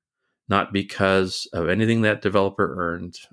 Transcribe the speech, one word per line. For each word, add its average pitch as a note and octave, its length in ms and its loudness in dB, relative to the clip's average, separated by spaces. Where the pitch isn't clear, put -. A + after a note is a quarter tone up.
not G2 240 0
because F#2+ 800 0
of E2+ 160 -2
anything A2 340 2
that G#2+ 200 2
developer G2 560 0
earned F2 400 -6